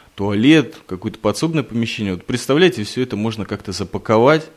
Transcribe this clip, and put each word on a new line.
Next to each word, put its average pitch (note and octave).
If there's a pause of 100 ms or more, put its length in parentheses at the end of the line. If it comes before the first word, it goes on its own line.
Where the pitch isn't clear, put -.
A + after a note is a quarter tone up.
(140)
туалет, A2 (100)
какое-то F#2
подсобное D3+
помещение. A2
Вот E2+
представляете, C3
всё B2+
это B2
можно G#2+
как-то G2+
запаковать A2+